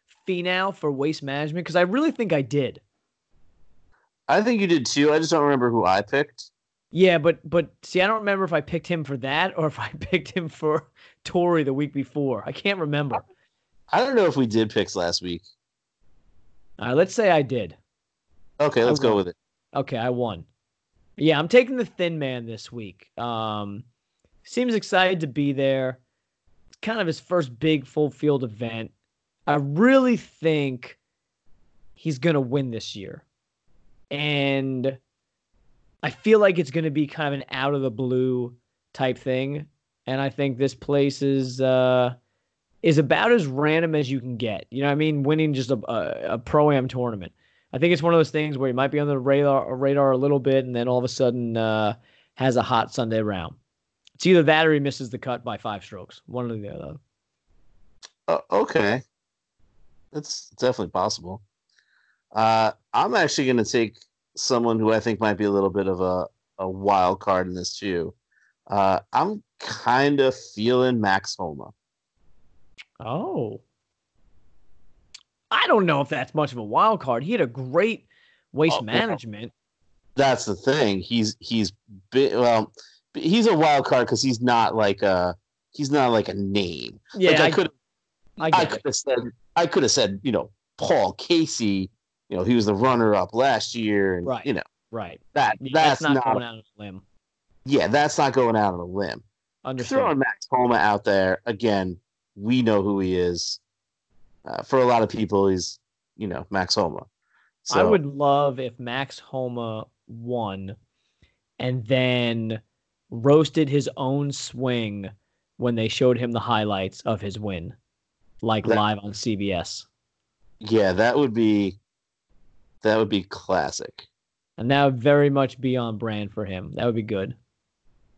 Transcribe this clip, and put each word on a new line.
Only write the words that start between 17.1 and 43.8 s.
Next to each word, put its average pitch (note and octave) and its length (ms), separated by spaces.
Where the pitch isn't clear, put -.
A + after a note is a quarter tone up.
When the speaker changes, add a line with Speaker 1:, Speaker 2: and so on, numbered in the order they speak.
Speaker 1:
say G#3 180
I D#3 100
did. A2 360
Speaker 2:
Okay, C#3+ 220
Speaker 1:
I A#2 40
Speaker 2:
let's D3 140
go B2+ 100
Speaker 1:
won. G#2+ 80
Speaker 2:
with F#2 120
it. - 60
Speaker 1:
Okay, C3+ 240
I A#2+ 120
won. A#2+ 340
Yeah, D3+ 240
I'm E3 80
taking B3 300
the A3+ 80
Thin E3+ 340
Man B2+ 260
this A2+ 260
week. G#2+ 460
Um, G#2+ 680
seems B3 300
excited F#3 480
to D#3 60
be C#3+ 260
there. C3+ 460
It's - 140
kind A3 180
of F#3 80
his D#3 120
first C#3+ 400
big D#3 260
full D3+ 240
field C#3+ 340
event. A2+ 480
I D3 80
really A#3 600
think C#3+ 800
he's D3 260
gonna D3 220
win C3 300
this A2 240
year. - 280
And C3+ 840
I D#3+ 60
feel A3 300
like F#3 200
it's C3 120
gonna D#3+ 200
be D3 160
kind C#3+ 260
of C#3 60
an C3 120
out C#3 220
of C#3 100
the B2+ 80
blue B2+ 640
type B2+ 260
thing. C#3 480
And C3 120
I C3+ 100
think C3+ 280
this C3+ 180
place C#3 460
is, C3+ 400
uh, B2+ 540
is D#3+ 160
about D#3+ 320
as G3+ 160
random D#3 480